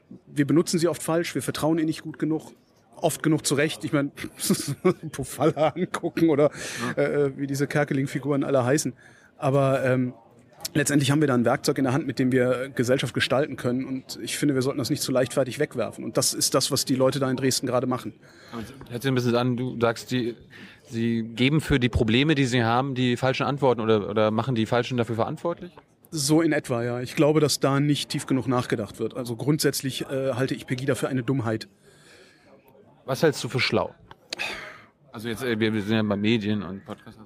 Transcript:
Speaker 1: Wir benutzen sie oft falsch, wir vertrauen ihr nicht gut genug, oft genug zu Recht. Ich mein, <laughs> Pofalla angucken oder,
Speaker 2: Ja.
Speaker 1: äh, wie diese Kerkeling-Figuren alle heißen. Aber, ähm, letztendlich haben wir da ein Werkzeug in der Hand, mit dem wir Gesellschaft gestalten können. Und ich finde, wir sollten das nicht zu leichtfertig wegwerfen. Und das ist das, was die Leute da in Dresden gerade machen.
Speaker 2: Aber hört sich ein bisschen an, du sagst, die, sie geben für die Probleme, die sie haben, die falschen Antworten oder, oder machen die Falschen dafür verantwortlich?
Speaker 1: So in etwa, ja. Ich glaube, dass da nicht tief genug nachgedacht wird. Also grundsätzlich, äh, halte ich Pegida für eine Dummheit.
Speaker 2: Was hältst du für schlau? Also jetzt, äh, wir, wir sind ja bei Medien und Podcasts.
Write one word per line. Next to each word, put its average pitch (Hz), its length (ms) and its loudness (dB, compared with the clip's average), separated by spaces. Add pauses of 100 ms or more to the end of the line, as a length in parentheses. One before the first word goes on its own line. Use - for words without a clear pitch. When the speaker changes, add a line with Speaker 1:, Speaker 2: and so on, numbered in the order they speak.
(260)
Speaker 1:
Wir 143 200 0
benutzen 165 320 2
sie 160 100 2
oft 151 140 -2
falsch, 170 320 -2
wir 135 80 -4
vertrauen 156 360 0
ihr 160 60 0
nicht 156 180 -4
gut 156 160 -12
genug, 156 340 -4 (440)
oft - 260 0
genug 156 220 2
zu 143 120 0
Recht. 151 280 0
Ich 143 80 -4
mein, 143 200 0 (500)
<laughs> 160 500 -2
Pofalla 143 560 0
angucken 165 640 0
oder, 147 200 4 (460)
Speaker 2:
Ja. - 60 0
Speaker 1:
äh, 143 360 0
wie 139 80 -4
diese 139 200 -2
Kerkeling-Figuren 139 800 0
alle 135 200 2
heißen. 131 280 2 (460)
Aber, 135 460 2
ähm, 127 300 2 (600)
letztendlich 143 360 2
haben 143 100 4
wir 151 80 6
da 131 60 4
ein 120 100 4
Werkzeug 131 340 2
in 135 60 2
der 127 80 2
Hand, 147 140 0
mit 131 140 -4
dem 127 120 2
wir 127 420 2
Gesellschaft 127 400 0
gestalten 131 420 0
können. 127 280 -2
Und 131 380 -8
ich - 160 -6
finde, 147 160 2
wir 131 80 2
sollten 131 160 -2
das 135 120 -2
nicht 143 120 -2
zu - 80 -4
leichtfertig 127 480 0
wegwerfen. 123 460 -4
Und 123 120 -4
das 131 160 2
ist - 220 -2
das, 139 160 2
was 135 140 -2
die 139 100 0
Leute 131 240 2
da 135 100 0
in 131 80 -2
Dresden 131 300 0
gerade 123 220 0
machen. 123 260 -6 (380)
Speaker 2:
Aber 117 100 -10 (280)
hört 120 120 -8
sich 135 80 2
ein 131 40 2
bisschen 123 200 2
an, 123 220 2
du 123 240 -6
sagst, 117 320 0
die, 120 220 -2 (540)
sie 117 360 0
geben 123 360 2
für 143 200 0
die 123 80 2
Probleme, 123 460 2
die 139 120 2
sie 120 180 2
haben, 127 300 2
die 123 220 0
falschen 127 280 0
Antworten 127 360 2
oder, 110 280 2
oder 107 220 2
machen 113 240 -2
die 110 120 0
Falschen 123 300 0
dafür 117 200 -2
verantwortlich? 160 560 -4 (380)
Speaker 1:
So 151 320 4
in 160 100 2
etwa, 135 320 0
ja. 120 160 -4
Ich 123 160 -8
glaube, 151 240 4
dass 147 200 2
da 139 200 4
nicht 143 300 0
tief 139 160 -6
genug 131 200 -2
nachgedacht 123 540 -2
wird. 113 160 -4
Also 120 200 -6
grundsätzlich, 139 760 -2
äh, 135 240 -2
halte 131 200 -2
ich 113 120 -10
Pegida 131 280 -2
für 139 140 -2
eine 131 140 -2
Dummheit. 113 460 -2 (1400)
Speaker 2:
Was 131 180 -2
hältst 156 200 2
du 131 60 -6
für 123 120 -2
schlau? 101 340 0 (1160)
Also 113 160 -8
jetzt, 113 140 -6
äh, 120 160 0
wir, 110 160 2
wir 107 80 0
sind 104 120 0
ja 110 80 4
bei 104 140 0
Medien 107 460 0
und 95 220 -12
Podcasts. - 420 -16